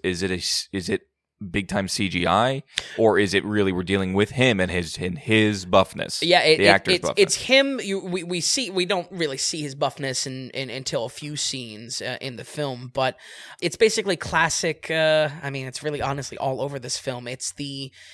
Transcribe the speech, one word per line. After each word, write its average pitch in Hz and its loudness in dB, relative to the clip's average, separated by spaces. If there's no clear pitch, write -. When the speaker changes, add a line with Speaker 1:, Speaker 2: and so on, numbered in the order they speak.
Speaker 1:
is 90 0
it 95 0
a 92 -2
s-, - -4
is 90 -4
it 98 0
big 95 -2
time 98 -2
C - -2
G - 0
I, 123 2
or 110 6
is 98 4
it 98 2
really 101 2
we're 90 0
dealing 95 0
with 101 2
him 123 4
and 90 0
his, 87 -4
and 90 -4
his 107 4
buffness? - 2
Speaker 2:
Yeah, 170 6
it, 156 8
Speaker 1:
the 98 4
Speaker 2:
it, - 8
Speaker 1:
actor's 98 6
Speaker 2:
it's, 175 0
Speaker 1:
buffness. - 4
Speaker 2:
it's - 0
him. 269 2
You, 196 -4
we, 180 -4
we 175 -4
see, 247 -2
we 185 0
don't 175 -4
really 160 -2
see 156 -4
his 139 -8
buffness 139 -2
in, 131 -10
in, 131 -8
until 131 -4
a 120 -6
few 147 -12
scenes, 117 -8
uh, 120 -6
in 127 -10
the - -12
film, 127 -8
but 131 0
it's 170 -4
basically 214 2
classic. 160 0
Uh, 156 4
I 143 -6
mean, 135 -8
it's - -12
really 147 -4
honestly 135 -4
all 135 -2
over 139 -6
this - -6
film. 123 -8
It's 127 -8
the, 139 -10